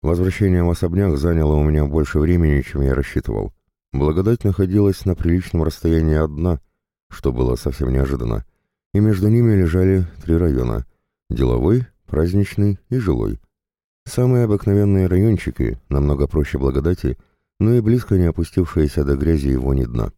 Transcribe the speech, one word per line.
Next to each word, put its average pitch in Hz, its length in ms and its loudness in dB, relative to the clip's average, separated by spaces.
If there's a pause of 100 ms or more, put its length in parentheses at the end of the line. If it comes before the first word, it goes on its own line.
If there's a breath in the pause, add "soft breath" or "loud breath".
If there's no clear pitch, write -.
Возвращение 90 600 0
в 85 60 2
особняк 87 480 0
заняло 78 380 2
у 76 100 2
меня 76 220 2
больше 76 320 -2
времени, 78 420 2
чем 69 220 -6
я 67 120 0
рассчитывал. 53 600 -4 (400)
Благодать 80 500 0
находилась 98 640 0
на 92 80 0
приличном 85 480 -2
расстоянии 80 540 0
от 78 200 -2
дна, 82 240 -2 (480)
что - 240 -4
было 62 240 -2
совсем 65 340 -6
неожиданно, 64 540 -4 (480)
и 101 80 0
между 104 280 2
ними 113 260 4
лежали 92 500 2 (180)
три 82 140 0
района: 62 480 0 (460)
деловой, 64 560 0 (200)
праздничный 98 720 -2 (120)
и 127 80 -2
жилой. 58 420 -2 (640)
Самые 123 400 2
обыкновенные 101 600 2
райончики, 90 720 0 (100)
намного 71 380 0
проще 73 320 -2
Благодати, 67 580 -2 (420)
но 110 140 2
и 123 80 4
близко 110 380 0
не 87 80 4
опустившиеся 80 760 0
до 69 140 0
грязи 71 320 0
и 65 80 0
вони 64 300 0
дна. 57 320 -4